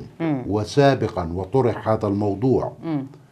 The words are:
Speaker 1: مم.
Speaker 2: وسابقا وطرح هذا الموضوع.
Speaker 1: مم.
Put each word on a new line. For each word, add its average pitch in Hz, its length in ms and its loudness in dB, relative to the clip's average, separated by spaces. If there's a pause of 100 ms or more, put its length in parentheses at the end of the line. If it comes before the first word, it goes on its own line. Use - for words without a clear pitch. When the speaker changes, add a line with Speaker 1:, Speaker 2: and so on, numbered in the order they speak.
(200)
Speaker 1:
مم. 151 260 -2
Speaker 2:
وسابقا 104 840 2
وطرح 104 560 0
هذا 110 200 2
الموضوع. 101 760 0
Speaker 1:
مم. 147 220 -4 (260)